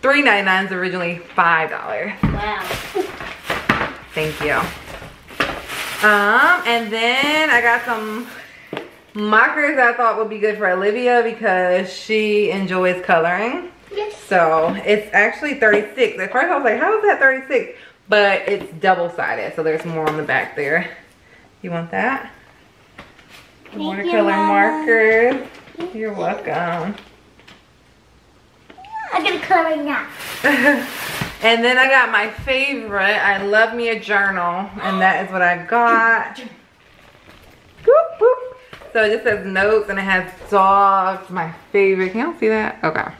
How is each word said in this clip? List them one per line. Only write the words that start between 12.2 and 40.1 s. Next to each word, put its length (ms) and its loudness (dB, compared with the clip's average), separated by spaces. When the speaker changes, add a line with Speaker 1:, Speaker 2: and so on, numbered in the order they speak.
Speaker 1:
enjoys 560 -2
coloring. 640 0
Speaker 2:
Yes. 300 -6
Speaker 1:
So 500 2
it's 280 0
actually 420 0
thirty-six. 640 2
At 120 -4
first 160 0
I 80 0
was 80 -2
like, 160 2
"How 180 2
is 60 -2
that 160 2
thirty-six?" 580 0
But 380 4
it's 320 -4
double-sided, 760 0
so 80 -4
there's 220 -2
more 220 -4
on 100 -2
the 60 -4
back 320 -2
there. 340 -2
You 100 -10
want 200 -6
that? 400 -4
Speaker 2:
Thank 100 -20
you, 120 -6
Speaker 1:
Watercolor 360 0
Speaker 2:
Mama. 240 2
Speaker 1:
markers. 1000 2
Speaker 2:
Thank 180 -10
Speaker 1:
You're 160 -6
Speaker 2:
you. 60 -8
Speaker 1:
welcome. 800 -4
Speaker 2:
I'm 100 0
gonna 160 -2
color 440 2
now. 240 -6
Speaker 1:
<laughs> 440 2
And 220 4
then 140 4
I 80 6
got 240 4
my 180 0
favorite. 720 -4
I 420 0
love 320 2
me 140 -2
a 100 -2
journal, 720 -2
and 180 -2
that 240 2
is 60 -10
what 100 0
I 240 2
got. 720 2
Whoop, 240 4
whoop. 180 4
So 120 2
it 80 2
just 100 -4
says 200 0
notes, 460 0
and 80 -4
it 60 -4
has 280 -2